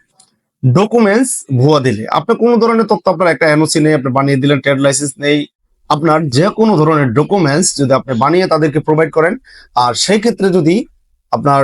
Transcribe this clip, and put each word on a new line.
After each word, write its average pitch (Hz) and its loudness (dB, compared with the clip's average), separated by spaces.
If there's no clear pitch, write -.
ডকুমেন্টস 214 2
ভুয়া 143 2
দিলে। 110 -2
আপনি 190 -2
কোনো 233 2
ধরনের 226 0
তথ্য, 208 -2
আপনার 175 0
একটা 160 0
এনওসি 156 0
নেই, 151 2
আপনি 139 -2
বানিয়ে 139 0
দিলেন, 143 2
ট্রেড 139 -2
লাইসেন্স 139 -2
নেই, 147 -2
আপনার 151 0
যে 135 0
কোনো 220 2
ধরনের 151 2
ডকুমেন্টস 151 0
যদি 135 0
আপনি 135 -2
বানিয়ে 156 0
তাদেরকে 156 -2
প্রোভাইড 156 -2
করেন, 165 0
আর 123 0
সেই 196 0
ক্ষেত্রে 202 -2
যদি 180 0
আপনার, 139 0